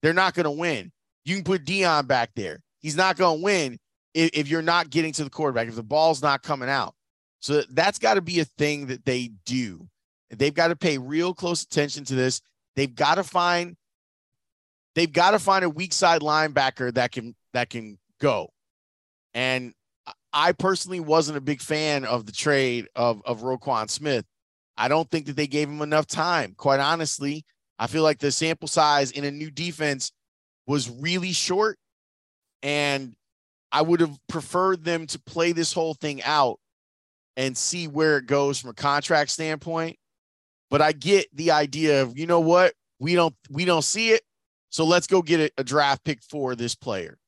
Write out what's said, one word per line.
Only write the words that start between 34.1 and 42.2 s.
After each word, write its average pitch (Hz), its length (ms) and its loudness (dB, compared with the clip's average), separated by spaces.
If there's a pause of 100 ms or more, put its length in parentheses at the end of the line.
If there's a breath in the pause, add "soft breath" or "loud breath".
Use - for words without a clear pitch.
preferred 180 560 -2
them 165 220 -2
to - 120 -10
play 170 340 -2
this 165 200 -2
whole 160 220 -2
thing 143 280 -8
out 135 380 2 (760)
and 131 200 -2
see 170 320 -4
where 151 300 4
it 127 80 -6
goes 139 340 0
from 123 100 -14
a 110 40 -16
contract 143 560 0
standpoint. 165 680 -6 (760)
But 143 120 4
I 156 100 4
get 160 420 2
the 160 180 2
idea 151 500 2
of, 123 160 -4
you 160 80 -4